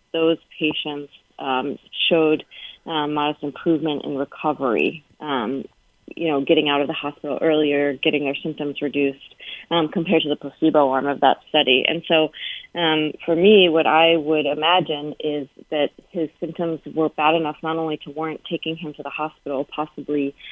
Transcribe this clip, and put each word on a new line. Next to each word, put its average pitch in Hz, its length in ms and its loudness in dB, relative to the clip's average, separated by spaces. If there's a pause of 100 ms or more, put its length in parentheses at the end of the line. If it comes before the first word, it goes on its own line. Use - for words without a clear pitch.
(120)
Those 165 260 2 (200)
patients, 147 540 -6 (260)
um, 131 400 -4 (300)
showed, 156 360 4 (400)
um, 151 300 -4
modest 151 280 -2
improvement 151 600 -2
in 147 120 -6
recovery, 135 880 -2 (160)
um, 135 440 -4 (500)
you 165 140 -4
know, 139 120 0
getting 151 280 2
out 143 120 2
of 143 60 0
the 151 60 -4
hospital 143 500 -6
earlier, 143 520 2
getting 147 300 0
their 139 120 -2
symptoms 147 440 -6
reduced, 139 540 -2 (360)
um, 165 180 2
compared 165 340 2
to 151 60 -4
the 147 80 -2
placebo 147 540 2
arm 135 160 0
of 139 140 -2
that - 180 4 (100)
study. 135 380 2
And 165 200 -2
so, 156 240 2 (440)
um, 156 380 0 (120)
for 170 100 2
me, 190 340 8
what 160 180 4
I 165 300 6
would 151 300 0
imagine 151 720 0
is 147 300 -6 (220)
that 147 200 0 (200)
his 160 180 -4 (100)
symptoms 165 420 -6 (140)
were 156 140 0
bad 151 260 0
enough 156 280 -2
not 160 140 -4
only 160 220 -4
to - 120 -16
warrant 156 380 -8
taking 160 280 -6
him 160 180 -12
to - 80 -14
the 139 80 -10
hospital, 147 540 -6
possibly, 147 720 -6 (180)